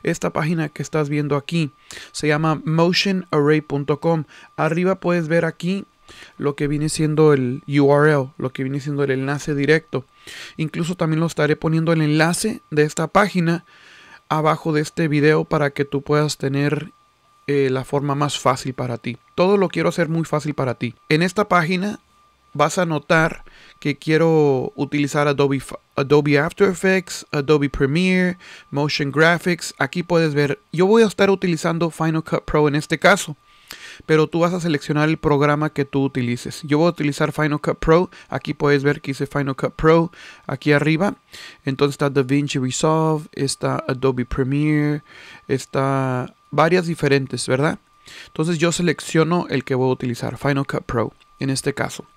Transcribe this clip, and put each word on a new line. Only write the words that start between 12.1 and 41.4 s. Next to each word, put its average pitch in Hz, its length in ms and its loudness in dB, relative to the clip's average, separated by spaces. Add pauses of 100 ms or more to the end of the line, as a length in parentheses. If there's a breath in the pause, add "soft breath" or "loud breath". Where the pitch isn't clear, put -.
de 151 120 2
esta 151 240 0
página 170 580 0 (640 loud breath)
abajo 156 440 0
de 151 80 2
este 165 260 -2
video 151 380 4
para 147 260 0
que 139 140 -2
tú 139 180 -4
puedas 147 340 0
tener, 143 540 -2 (560)
eh, 139 240 2
la 131 140 -2
forma 143 320 -2
más 147 240 -2
fácil 127 340 -2
para 123 240 -6
ti. 120 200 -10 (180)
Todo 190 200 4
lo 185 120 2
quiero 170 200 -2
hacer 165 200 -2
muy 165 160 -2
fácil 151 300 -4
para 127 200 -4
ti. 120 220 -8 (120)
En 156 140 2
esta 202 240 0
página 180 540 0 (520)
vas 147 260 0
a 180 80 0
notar 160 580 0 (340 loud breath)
que 143 180 -4
quiero 156 800 2
utilizar 147 540 -2
Adobe 139 320 0
Fa-, - 180 -16 (160)
Adobe 143 420 4
After 170 320 2
Effects, 190 600 -2
Adobe 143 400 2
Premiere, 180 680 0 (340 loud breath)
Motion 143 400 -2
Graphics. 165 680 0
Aquí 165 240 -4
puedes 165 320 0
ver, 143 240 0 (140)
yo 175 140 2
voy 226 180 6
a - 20 4
estar 196 240 2
utilizando 170 600 0
Final 160 340 -2
Cut - 200 -4
Pro 151 220 2
en 143 80 0
este 151 240 -2
caso, 180 380 2 (680 loud breath)
pero 156 220 2
tú 165 140 -2
vas 170 120 2
a 185 80 -4
seleccionar 151 480 0
el 160 80 0
programa 147 540 0
que 139 140 -4
tú 139 180 -2
utilices. 123 600 -4
Yo 147 140 0
voy 170 100 4
a - 20 4
utilizar 147 400 -2
Final 151 300 -2
Cut - 180 -4
Pro. 165 320 2 (180 loud breath)
Aquí 147 240 -8
puedes 143 300 2
ver 143 180 0
que 139 120 -8
hice 135 160 -6
Final 139 260 -4
Cut - 200 -4
Pro 160 360 4 (360 loud breath)
aquí 147 260 -2
arriba. 156 420 2 (500 loud breath)